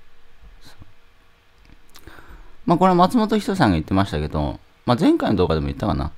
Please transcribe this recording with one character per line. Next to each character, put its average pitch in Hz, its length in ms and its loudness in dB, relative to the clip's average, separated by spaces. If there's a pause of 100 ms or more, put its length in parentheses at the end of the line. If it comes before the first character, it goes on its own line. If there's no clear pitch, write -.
(640)
そ - 100 -20
う。 - 1400 -20 (560)
ま - 100 6
あ - 20 2
こ 185 80 4
れ 185 40 6
は 185 40 4
松 175 220 4
本 220 220 2
人 - 20 -2
志 202 160 -4
さ 185 100 2
ん 104 40 4
が 87 40 4
言 78 80 0
っ - 20 -6
て - 100 -4
ま 98 100 2
し - 60 -8
た 78 80 -4
け 76 100 -4
ど、 73 320 -4 (260)
ま 123 80 4
あ - 40 -2
前 294 180 4
回 285 140 -2
の 101 60 2
動 90 100 2
画 82 80 0
で 80 60 0
も 69 60 -4
言 71 80 -4
っ - 40 -16
た - 80 -4
か 85 80 0
な。 71 240 -4